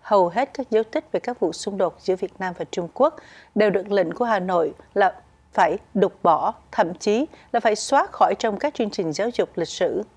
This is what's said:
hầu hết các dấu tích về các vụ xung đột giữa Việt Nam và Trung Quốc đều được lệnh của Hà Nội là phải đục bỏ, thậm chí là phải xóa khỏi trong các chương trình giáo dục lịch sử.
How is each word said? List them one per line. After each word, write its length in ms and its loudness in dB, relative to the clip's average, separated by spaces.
hầu 280 4
hết 240 -2
các 180 -8
dấu 120 2
tích 280 -6
về 80 -2
các 200 -8
vụ 140 0
xung 240 -8
đột 220 0
giữa 160 0
Việt 240 -8
Nam 180 -6
và 140 -8
Trung 220 -4
Quốc 220 2
đều 140 4
được 220 -2
lệnh 200 0
của 140 -2
Hà 140 0
Nội 340 0
là 200 2
phải 240 2
đục 200 2
bỏ, 300 2
thậm 220 0
chí 320 0
là 80 0
phải 160 2
xóa 360 0
khỏi 280 2
trong 180 -2
các 160 -4
chương 160 -4
trình 240 -4
giáo 200 -2
dục 220 0
lịch 120 -2
sử. 360 -2